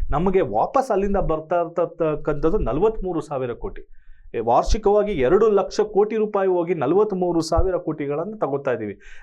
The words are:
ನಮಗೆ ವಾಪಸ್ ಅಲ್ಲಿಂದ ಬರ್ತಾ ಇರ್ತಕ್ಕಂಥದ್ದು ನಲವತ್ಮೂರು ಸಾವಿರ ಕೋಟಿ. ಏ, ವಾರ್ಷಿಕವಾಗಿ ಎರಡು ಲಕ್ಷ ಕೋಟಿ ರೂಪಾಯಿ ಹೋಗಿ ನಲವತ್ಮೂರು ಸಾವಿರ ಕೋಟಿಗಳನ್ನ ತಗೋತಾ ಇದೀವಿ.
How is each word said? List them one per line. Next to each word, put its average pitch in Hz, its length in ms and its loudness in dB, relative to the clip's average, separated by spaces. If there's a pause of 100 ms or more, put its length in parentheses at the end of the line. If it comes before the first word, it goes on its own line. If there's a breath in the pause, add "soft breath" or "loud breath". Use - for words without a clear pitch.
ನಮಗೆ 185 300 2
ವಾಪಸ್ 151 500 0
ಅಲ್ಲಿಂದ 202 260 0
ಬರ್ತಾ 156 400 -2
ಇರ್ತಕ್ಕಂಥದ್ದು 165 1000 -2
ನಲವತ್ಮೂರು 175 640 0
ಸಾವಿರ 131 320 -6
ಕೋಟಿ. - 300 -10 (520)
ಏ, 117 60 -4
ವಾರ್ಷಿಕವಾಗಿ 196 720 4
ಎರಡು 180 380 4
ಲಕ್ಷ 196 300 0
ಕೋಟಿ 214 360 0
ರೂಪಾಯಿ 208 320 0
ಹೋಗಿ 175 260 0
ನಲವತ್ಮೂರು 175 640 0
ಸಾವಿರ 170 360 0
ಕೋಟಿಗಳನ್ನ 156 600 -4
ತಗೋತಾ 139 360 -2
ಇದೀವಿ. 107 280 -6 (220 loud breath)